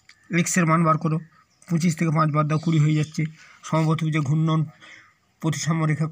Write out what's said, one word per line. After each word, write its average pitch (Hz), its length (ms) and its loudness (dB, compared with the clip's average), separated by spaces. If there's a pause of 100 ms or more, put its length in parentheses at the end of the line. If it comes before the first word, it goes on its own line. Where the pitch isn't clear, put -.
(460)
x-এর 180 200 0
মান 160 220 2
বার 156 160 4
করো, 156 140 0 (520)
পঁচিশ 170 300 0
থেকে 165 180 0
পাঁচ 156 180 2
বাদ 151 120 2
দাও, 151 160 0
কুড়ি 160 160 2
হয়ে 151 200 4
যাচ্ছে। 151 220 -4 (480)
সমবর্তভুজের 156 600 0
ঘূর্ণন 160 320 2 (800)
প্রতিসাম্য 160 400 -2 (100)
রেখা 156 200 -2